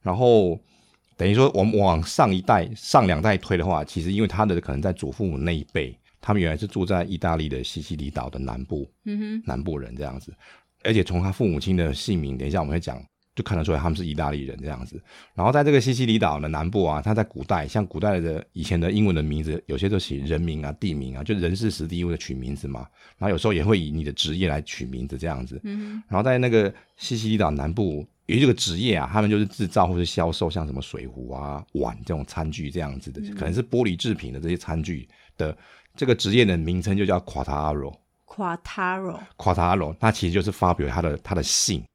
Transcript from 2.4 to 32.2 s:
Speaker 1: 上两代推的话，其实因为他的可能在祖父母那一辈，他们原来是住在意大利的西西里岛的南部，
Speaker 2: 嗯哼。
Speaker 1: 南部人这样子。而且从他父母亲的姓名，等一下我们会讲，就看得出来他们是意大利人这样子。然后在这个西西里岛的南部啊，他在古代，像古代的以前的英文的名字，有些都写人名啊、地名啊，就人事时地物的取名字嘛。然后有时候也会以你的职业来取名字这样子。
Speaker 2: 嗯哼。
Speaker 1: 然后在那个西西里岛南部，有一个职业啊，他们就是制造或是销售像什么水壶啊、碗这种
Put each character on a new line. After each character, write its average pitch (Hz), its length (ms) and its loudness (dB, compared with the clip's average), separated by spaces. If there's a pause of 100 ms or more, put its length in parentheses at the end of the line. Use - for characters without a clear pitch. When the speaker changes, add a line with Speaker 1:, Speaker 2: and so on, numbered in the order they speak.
Speaker 1:
上 120 320 4
两 80 140 2
代 104 160 4
推 90 200 0
的 85 80 0
话， 80 180 0
其 82 180 -6
实 90 120 -2
因 104 80 0
为 104 60 2
他 101 180 2
的 87 160 2
可 - 100 -8
能 69 100 -2
在 92 120 0
祖 69 180 -6
父 101 140 -4
母 78 120 -2
那 85 140 0
一 78 220 -2
辈， 67 240 -4 (240)
他 110 100 -2
们 104 100 4
原 82 80 2
来 78 60 0
是 98 120 -4
住 92 180 -2
在 90 180 0
意 87 140 -4
大 82 180 0
利 80 140 -2
的 64 140 -4
西 - 180 -8
西 78 140 -8
里 71 140 -6
岛 67 200 -6
的 65 100 -10
南 64 240 -6
部， 69 260 -6 (160)
Speaker 2:
嗯 208 140 -6
哼。 220 260 -6
Speaker 1:
南 65 160 -4
部 76 160 -4
人 62 180 -10
这 71 80 -8
样 65 160 -8
子。 - 120 -16 (520)
而 113 100 2
且 98 100 6
从 87 180 0
他 95 100 0
父 113 160 0
母 78 120 0
亲 92 160 0
的 82 180 2
姓 92 280 -2
名， 67 160 -4
等 65 100 -4
一 73 40 -2
下 92 80 0
我 80 40 0
们 71 80 -4
会 82 80 0
讲， 65 240 -8 (320)
就 - 80 -4
看 98 140 -2
得 80 60 0
出 82 80 0
来 76 80 2
他 82 100 0
们 80 80 0
是 90 80 -4
意 76 80 -4
大 73 180 -2
利 71 120 -4
人 65 180 -8
这 67 60 -8
样 65 180 -8
子。 - 160 -16 (320)
然 92 120 0
后 117 60 6
在 147 120 6
这 147 80 6
个 135 100 8
西 127 120 2
西 127 120 0
里 110 140 4
岛 76 200 2
的 76 80 -4
南 78 220 -2
部 95 160 2
啊， 76 160 0
他 107 120 0
在 107 100 2
古 69 200 -6
代， 80 240 0
像 104 180 0
古 80 140 -8
代 98 200 2
的 82 340 -4
以 87 80 -8
前 85 180 0
的 85 120 2
英 107 140 4
文 95 80 4
的 78 80 2
名 76 220 -2
字， 76 220 -4
有 71 100 -4
些 98 140 0
都 104 80 2
写 69 200 -4
人 76 220 0
名 80 240 -2
啊、 73 100 -6
地 90 200 -2
名 65 240 -6
啊， 73 60 -8
就 110 100 -2
人 90 220 2
事 107 160 0
时 80 160 -6
地 87 160 -2
物 87 80 0
的 78 60 -2
取 - 160 -8
名 65 220 -6
字 - 120 -10
嘛。 64 200 -8 (300)
然 95 100 -2
后 - 20 2
有 85 80 2
时 110 100 0
候 107 60 4
也 82 100 2
会 101 160 6
以 76 120 -2
你 80 120 -2
的 71 100 -4
职 78 240 -2
业 92 100 2
来 73 140 0
取 - 240 -10
名 64 220 -8
字 71 100 -8
这 76 80 -8
样 71 180 -4
子。 64 200 -10
Speaker 2:
嗯 208 160 -8
哼。 214 280 -10
Speaker 1:
然 95 100 -2
后 107 60 2
在 127 140 4
那 123 100 2
个 110 260 4 (220)
西 - 220 -6
西 110 120 -2
里 110 80 4
岛 90 140 4
南 73 220 -2
部， 82 320 0 (220)
有 90 80 2
一 139 100 6
个 123 80 6
职 85 240 -2
业 110 180 2
啊， 69 160 -2
他 107 100 2
们 104 80 2
就 104 80 4
是 107 80 4
制 101 220 -4
造 90 200 4
或 90 100 0
是 87 80 2
销 82 260 0
售 82 180 -2
像 82 160 -2
什 71 80 -6
么 67 80 -6
水 - 260 -12
壶 64 240 -12
啊、 71 420 -10
碗 58 320 -2
这 87 80 -4
种 73 120 -4